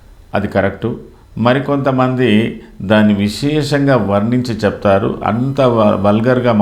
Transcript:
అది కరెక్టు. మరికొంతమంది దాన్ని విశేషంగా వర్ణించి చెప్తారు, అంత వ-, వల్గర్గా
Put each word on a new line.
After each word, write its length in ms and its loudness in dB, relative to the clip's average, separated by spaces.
అది 200 -2
కరెక్టు. 340 -2
మరికొంతమంది 840 0
దాన్ని 220 4
విశేషంగా 720 0
వర్ణించి 420 0
చెప్తారు, 460 0
అంత 300 -2
వ-, 200 2
వల్గర్గా 560 2